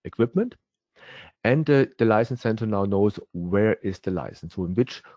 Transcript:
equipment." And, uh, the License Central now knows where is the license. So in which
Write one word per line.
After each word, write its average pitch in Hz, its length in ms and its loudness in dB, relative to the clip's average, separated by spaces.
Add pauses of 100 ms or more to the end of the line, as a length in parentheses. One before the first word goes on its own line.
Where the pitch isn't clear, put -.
equipment." 143 500 -2 (880)
And, 143 280 2
uh, 135 160 6 (100)
the 120 80 2
License 113 380 0
Central 110 260 -4
now 101 160 0
knows 101 340 0 (140)
where 98 500 0
is 95 160 -6
the - 120 -8
license. 80 440 -8
So 92 120 -4
in 90 80 -6
which 120 280 -2 (140)